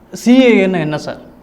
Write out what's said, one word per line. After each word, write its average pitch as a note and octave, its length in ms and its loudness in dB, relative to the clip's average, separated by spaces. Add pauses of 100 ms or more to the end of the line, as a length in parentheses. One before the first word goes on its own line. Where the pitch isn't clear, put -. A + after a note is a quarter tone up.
(120)
சி A#3+ 300 2
ஏ G#3 260 2
ஏன்னா F#3 120 -4
என்ன D3+ 180 -4
சார்? - 200 -12 (260)